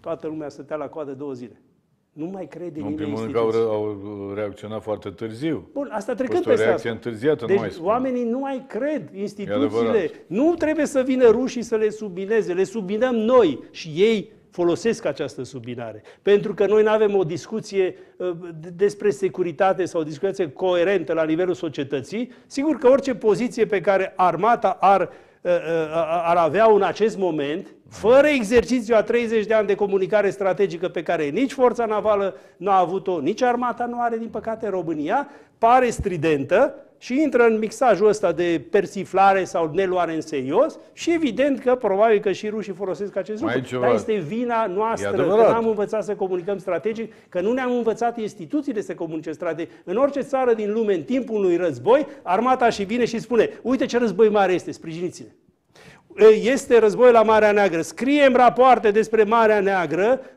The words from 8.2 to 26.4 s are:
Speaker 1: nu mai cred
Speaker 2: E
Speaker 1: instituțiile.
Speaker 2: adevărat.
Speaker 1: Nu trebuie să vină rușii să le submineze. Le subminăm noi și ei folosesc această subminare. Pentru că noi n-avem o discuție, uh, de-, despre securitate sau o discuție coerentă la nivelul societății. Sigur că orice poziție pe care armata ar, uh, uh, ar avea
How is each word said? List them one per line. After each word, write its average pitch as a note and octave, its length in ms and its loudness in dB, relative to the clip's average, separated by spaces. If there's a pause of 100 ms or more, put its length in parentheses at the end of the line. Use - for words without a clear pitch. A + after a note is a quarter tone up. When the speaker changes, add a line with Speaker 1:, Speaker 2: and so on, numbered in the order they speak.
Speaker 1:
nu A#3 140 -2
mai C4+ 300 -8
cred C4+ 340 -6 (120)
Speaker 2:
E F#3+ 60 -12
Speaker 1:
instituțiile. G3+ 460 -4
Speaker 2:
adevărat. A3 440 0 (160)
Speaker 1:
Nu C#4+ 280 0
trebuie D#4 320 0
să C4 160 0
vină B3+ 280 4
rușii A#3+ 320 0
să A3+ 140 -4
le A3 140 2
submineze. G3 640 -4
Le F#3 120 0
subminăm G#3+ 500 -2
noi A3 460 2 (100)
și - 260 -16
ei G#3 360 2 (180)
folosesc F3 540 -2
această C#3+ 380 -6
subminare. A#2 600 -12 (200)
Pentru G3+ 320 2
că G3 120 0
noi G#3+ 160 4
n-avem G#3+ 340 2
o F#3+ 80 2
discuție, F#3 680 -4 (220)
uh, F3+ 140 -6 (300)
de-, F3 160 -16
despre G3+ 340 0
securitate F#3 760 -2
sau E3 160 -4
o D#3 40 -2
discuție E3+ 480 -4
coerentă F3+ 600 0
la D#3+ 120 0
nivelul E3 300 -2
societății. D3+ 760 -6 (160)
Sigur C#4+ 320 -2
că B3 100 2
orice C4+ 260 2
poziție G#3+ 520 0
pe G3 140 -2
care F#3+ 360 0
armata F#3 640 2
ar, F#3+ 200 6
uh, E3 80 -2 (420)
uh, F3 80 2 (640)
ar E3+ 120 2
avea E3+ 280 4